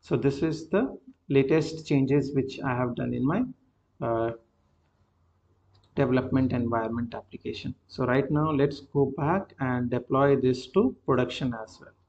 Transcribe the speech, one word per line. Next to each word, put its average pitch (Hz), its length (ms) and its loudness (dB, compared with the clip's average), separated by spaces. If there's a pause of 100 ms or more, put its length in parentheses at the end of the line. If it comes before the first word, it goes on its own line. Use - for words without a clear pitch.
So - 160 -2
this 135 260 0
is 160 260 -4
the 233 280 0 (320)
latest 143 580 2
changes 135 480 2
which - 260 -2
I 127 160 -2
have 123 180 -2
done 123 180 -4
in 123 140 -2
my, 190 160 0 (580)
uh, 117 300 -2 (1600)
development 131 580 2
environment 117 640 -2
application. - 600 -10 (140)
So 120 180 -4
right 131 240 2
now 151 200 0
let's 143 300 0
go 139 360 0
back 165 440 -2
and 123 300 -2
deploy 135 500 2
this 127 280 0
to 247 260 2 (100)
production 127 580 0
as - 180 -18
well. - 140 -20 (140)